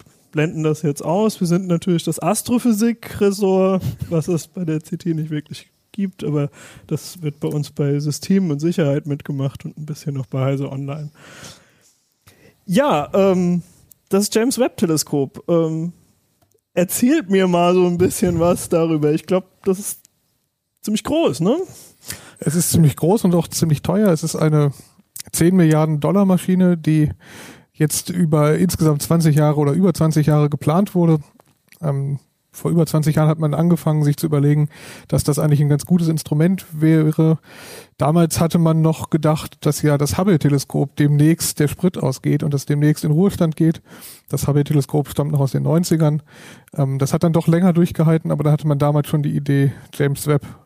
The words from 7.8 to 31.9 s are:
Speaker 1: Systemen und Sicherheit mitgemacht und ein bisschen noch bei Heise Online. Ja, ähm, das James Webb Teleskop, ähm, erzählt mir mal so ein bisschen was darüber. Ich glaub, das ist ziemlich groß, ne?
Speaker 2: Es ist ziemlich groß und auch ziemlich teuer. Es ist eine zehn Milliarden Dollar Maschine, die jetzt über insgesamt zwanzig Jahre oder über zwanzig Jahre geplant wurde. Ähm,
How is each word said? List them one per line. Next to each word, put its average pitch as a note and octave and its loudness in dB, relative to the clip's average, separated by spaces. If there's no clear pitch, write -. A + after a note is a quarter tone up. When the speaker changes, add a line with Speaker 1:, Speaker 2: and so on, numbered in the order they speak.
Speaker 1:
Systemen D#3+ -2
und C#3+ -4
Sicherheit D3+ -2
mitgemacht C#3 -6
und D#3 -14
ein D3+ -14
bisschen D3+ -10
noch C3 -8
bei C3 -4
Heise C3+ -2
Online. C#3+ -10
Ja, F#3 2
ähm, F3+ 2
das G3 0
James A3+ 0
Webb - 0
Teleskop, D3+ -2
ähm, E3 0
erzählt A#3+ 0
mir F#3+ 2
mal F3 2
so F#3 4
ein F3 0
bisschen F3+ 0
was E3+ 0
darüber. D#3+ 0
Ich D#3+ -4
glaub, - -4
das F#3+ 0
ist - -12
ziemlich G#3 -4
groß, C4+ -2
ne? G3 2
Speaker 2:
Es C#3+ -4
ist F3 -2
ziemlich D#3 4
groß F#3 0
und F3 2
auch E3 0
ziemlich D#3 -2
teuer. G#3 2
Es D#3+ 0
ist D#3+ -6
eine D3+ 2
zehn E3+ 2
Milliarden D#3 4
Dollar E3+ 2
Maschine, F#3 2
die D#3 2
jetzt - -4
über D#3+ 2
insgesamt E3 0
zwanzig D#3+ 2
Jahre D3+ 2
oder C#3+ 2
über E3+ 2
zwanzig D#3 0
Jahre D3+ 2
geplant D#3 0
wurde. E3 2
Ähm, C#3+ -4